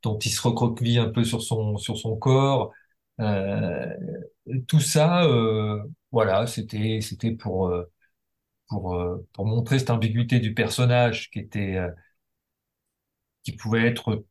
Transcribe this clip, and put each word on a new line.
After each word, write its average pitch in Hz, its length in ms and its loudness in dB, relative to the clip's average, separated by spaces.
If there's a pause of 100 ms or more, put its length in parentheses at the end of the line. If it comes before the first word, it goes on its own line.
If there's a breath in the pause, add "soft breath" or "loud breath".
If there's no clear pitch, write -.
dont 107 160 0
il - 100 -2
se - 120 -4
recroqueville 117 580 2
un 113 100 2
peu 117 140 2
sur 113 180 -2
son, 107 360 -2
sur 107 200 -6
son 110 200 -4
corps, 135 540 2 (500 loud breath)
euh, 98 640 -2 (800)
tout 156 140 6
ça, 165 440 4
euh, 110 560 2 (300)
voilà, 110 360 2
c'était, 110 540 -2
c'était 110 300 -4
pour, 95 380 -2
euh, 87 220 -4 (760)
pour, 92 260 -4
euh, 90 380 -4
pour 98 140 -4
montrer 117 320 2
cette 127 100 -4
ambiguïté 117 500 2
du 110 140 -2
personnage 120 800 2
qui - 80 -8
était, 98 380 -4
euh, 90 120 -2 (1500 soft breath)
qui - 120 -10
pouvait 113 320 2
être 117 440 -2